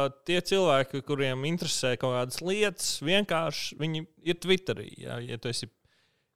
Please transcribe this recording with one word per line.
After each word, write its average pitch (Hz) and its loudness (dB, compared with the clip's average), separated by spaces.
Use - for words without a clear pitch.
tie 175 2
cilvēki, 143 4
kuriem 135 -2
interesē 151 0
kaut 127 0
kādas 127 -2
lietas, 196 0
vienkārši 165 0
viņi 156 -2
ir 170 0
Twitterī. 180 0
Jā, 123 -8
ja 120 -8
tu 123 -4
esi 117 -6